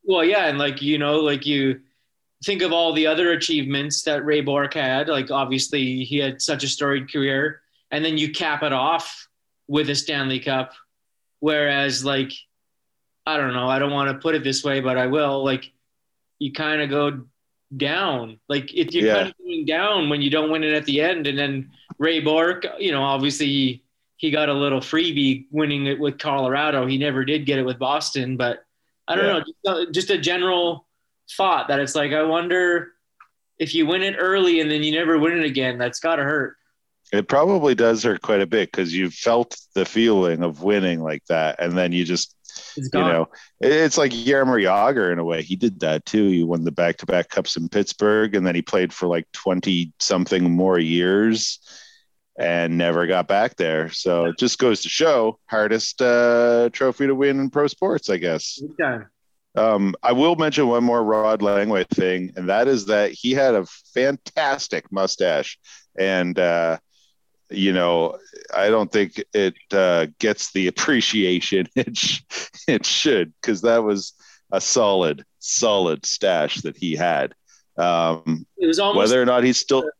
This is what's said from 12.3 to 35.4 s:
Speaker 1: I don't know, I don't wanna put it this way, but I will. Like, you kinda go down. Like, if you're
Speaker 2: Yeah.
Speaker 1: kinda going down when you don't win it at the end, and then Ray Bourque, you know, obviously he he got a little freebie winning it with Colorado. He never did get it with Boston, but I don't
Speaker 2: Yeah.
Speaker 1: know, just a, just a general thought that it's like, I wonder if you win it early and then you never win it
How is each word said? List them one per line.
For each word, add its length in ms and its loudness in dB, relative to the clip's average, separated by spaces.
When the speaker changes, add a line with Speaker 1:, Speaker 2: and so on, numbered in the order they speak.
Speaker 1:
I 120 -2
don't 160 -2
know, 160 -2
I 100 2
don't 140 0
wanna 220 -2
put 200 -2
it 80 -2
this 200 -2
way, 180 -2
but 160 0
I 100 0
will. 380 0
Like, 260 -2
you 120 -6
kinda 360 -2
go 380 -2
down. 640 -4
Like, 240 -4
if 200 0
you're 120 2
Speaker 2:
Yeah. 100 4
Speaker 1:
kinda 240 0
going 260 -6
down 440 0
when 120 0
you 80 0
don't 220 0
win 120 0
it 100 0
at 120 -2
the 140 0
end, 280 0
and 100 -2
then 340 -4
Ray 200 0
Bourque, 460 0
you 120 0
know, 120 0
obviously 420 0
he 380 -2
he 80 0
got 200 0
a 40 0
little 280 0
freebie 680 0
winning 380 -2
it 120 -2
with 200 -4
Colorado. 680 0
He 140 0
never 260 -2
did 220 -2
get 100 0
it 80 0
with 140 -4
Boston, 580 -4
but 260 -2
I 80 -2
don't 100 2
Speaker 2:
Yeah. 80 2
Speaker 1:
know, 60 0
just 260 -12
a, 260 -2
just 200 -4
a 80 2
general 680 -2
thought 340 0
that 100 0
it's 160 -4
like, 180 0
I 80 0
wonder 680 0
if 160 -4
you 140 2
win 160 0
it 160 -2
early 400 2
and 100 0
then 140 -2
you 80 -2
never 260 2
win 220 2
it 60 0